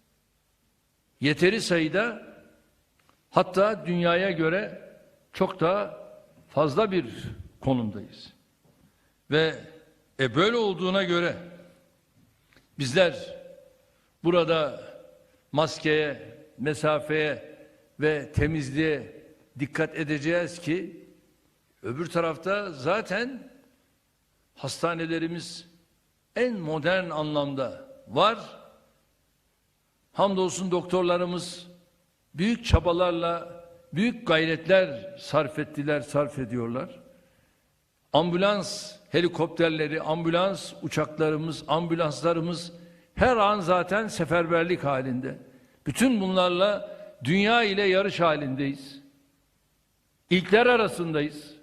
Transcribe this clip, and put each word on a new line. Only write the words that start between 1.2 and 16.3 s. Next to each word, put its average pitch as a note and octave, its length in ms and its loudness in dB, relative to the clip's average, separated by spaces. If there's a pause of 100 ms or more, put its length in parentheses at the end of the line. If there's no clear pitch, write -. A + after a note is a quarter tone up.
yeteri F3 400 4
sayıda, F3 640 0 (1080)
hatta F#3 560 0
dünyaya F3 440 2
göre E3+ 640 -2 (400)
çok - 280 -2
daha F#3+ 500 -2 (380)
fazla D#3 440 2
bir E3 140 0 (540)
konumdayız. G#2+ 720 -4 (1000)
Ve, D#3 240 2 (640)
e, B2 140 0
böyle G#3 220 4
olduğuna F#3+ 460 0
göre F3 340 0 (1400)
bizler D3 580 2 (880)
burada D#3+ 580 2 (680)
maskeye, D3+ 840 0 (200)